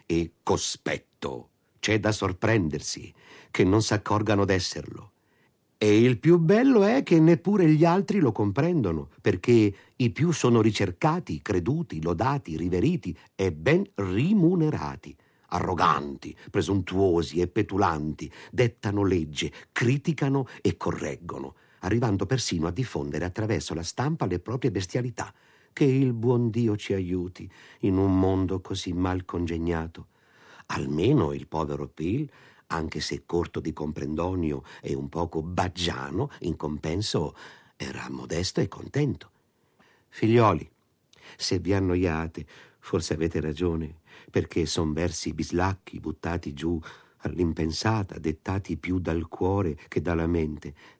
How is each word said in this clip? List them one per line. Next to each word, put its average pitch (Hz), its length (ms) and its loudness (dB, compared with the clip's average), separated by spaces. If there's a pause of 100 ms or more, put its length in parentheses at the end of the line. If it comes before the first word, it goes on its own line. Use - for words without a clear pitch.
e 82 280 -2 (100)
cospetto, - 1040 -6 (320)
c'è 107 180 2
da 107 140 2
sorprendersi 92 1000 -2 (380)
che - 140 2
non 104 180 4
s'accorgano 104 640 0
d'esserlo. - 680 -4 (680)
E 107 240 6
il 123 180 6
più 170 200 6
bello 208 460 6
è 247 180 2
che 175 160 4
neppure 170 500 6
gli 156 160 6
altri 185 360 2
lo 135 100 6
comprendono, 101 760 0 (120)
perché 104 540 4 (220)
i 120 140 2
più 160 200 2
sono 123 300 4
ricercati, 107 840 0
creduti, 92 580 -2
lodati, 87 560 -2
riveriti 90 580 0 (200)
e 95 180 0
ben 135 320 2 (120)
rimunerati. 131 1200 0 (320)
Arroganti, 82 840 0 (140)
presuntuosi 90 920 2
e 87 80 0
petulanti, 82 840 -2 (220)
dettano 104 500 0
legge, 82 500 -2 (200)
criticano 139 720 0 (160)
e 90 140 0
correggono, 73 800 -8 (240)
arrivando 104 440 0
persino 90 440 -2
a - 20 -2
diffondere 78 540 -4
attraverso 92 500 -4
la 82 80 -6
stampa 139 440 -4
le 90 120 -2
proprie 120 320 -2
bestialità. 113 640 -6 (400)
Che 156 100 2
il 131 280 4
buon 120 380 2
Dio 107 260 0
ci - 160 -6
aiuti 92 580 -4 (300)
in 95 160 2
un 95 200 4
mondo 95 440 2
così 92 320 -8
mal 90 320 -2
congegnato. 82 840 -4 (600)
Almeno 80 640 0
il 65 160 -10
povero 73 400 -6
Pil, 120 420 -4 (380)
anche 80 320 -6
se 71 260 -8
corto 85 320 -2
di 76 140 -6
comprendonio 78 880 -4 (180)
e - 140 -6
un 69 140 -6
poco 82 340 -4
baggiano, 87 880 -4 (120)
in 80 120 -4
compenso 78 800 -4 (400)
era 65 340 -10
modesto 65 520 -4
e 107 80 0
contento. - 640 -4 (800)
Figlioli, 107 600 4 (640)
se - 220 -2
vi 87 160 0
annoiate, 87 720 0 (320)
forse - 360 -4
avete 82 260 -2
ragione, 80 560 -2 (340)
perché 82 360 -2
son 80 260 -2
versi 82 420 -4
bislacchi 87 640 -2
buttati 80 560 -6
giù 80 260 -2 (420)
all'impensata, 82 960 -2
dettati 87 560 -4
più 90 240 -4
dal 82 260 -2
cuore 92 500 -2 (120)
che - 120 -4
dalla 82 280 -2
mente. 76 440 -4 (280)